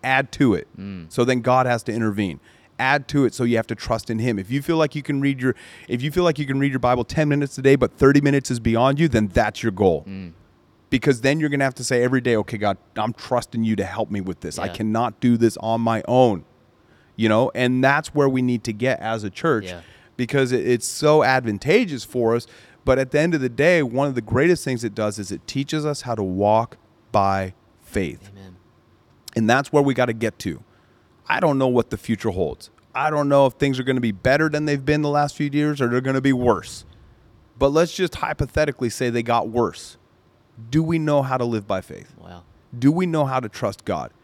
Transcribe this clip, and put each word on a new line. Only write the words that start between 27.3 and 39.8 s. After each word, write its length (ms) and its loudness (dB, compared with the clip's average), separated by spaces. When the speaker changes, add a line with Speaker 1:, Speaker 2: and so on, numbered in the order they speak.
Speaker 1:
faith. 500 -8
Speaker 2:
Amen. 240 -20
Speaker 1:
And 140 2
that's 240 2
where 100 4
we 120 2
gotta 180 0
get 280 -4
to. 220 -8
I 120 0
don't 180 2
know 100 2
what 220 0
the 60 -6
future 340 -4
holds. 400 -6
I 160 -2
don't 180 0
know 180 6
if 80 0
things 240 0
are 40 -6
gonna 180 0
be 120 0
better 360 2
than 160 -2
they've 200 -2
been 180 2
the 80 0
last 260 0
few 160 -2
years 280 0
or 80 2
they're 120 0
gonna 200 -2
be 120 2
worse. 520 0
But 120 4
let's 240 2
just 220 -4
hypothetically 760 -4
say 200 -2
they 120 -2
got 260 0
worse. 480 -4